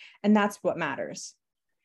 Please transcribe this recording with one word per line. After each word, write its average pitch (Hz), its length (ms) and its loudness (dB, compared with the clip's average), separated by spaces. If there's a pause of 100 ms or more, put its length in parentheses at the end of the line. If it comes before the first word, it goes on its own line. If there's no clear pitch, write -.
(220)
And 208 140 6
that's 208 260 2
what 175 160 -2
matters. 135 560 -8 (500)